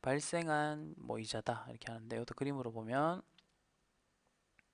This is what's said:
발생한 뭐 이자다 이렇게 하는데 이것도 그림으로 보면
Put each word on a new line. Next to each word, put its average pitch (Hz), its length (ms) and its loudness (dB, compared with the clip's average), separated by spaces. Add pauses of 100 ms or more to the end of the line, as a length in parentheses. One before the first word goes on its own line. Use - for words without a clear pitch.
발생한 151 960 2
뭐 113 220 -2
이자다 113 500 -2
이렇게 117 220 -8
하는데 113 240 -6
이것도 117 180 -4
그림으로 135 380 0
보면 131 500 2 (1500)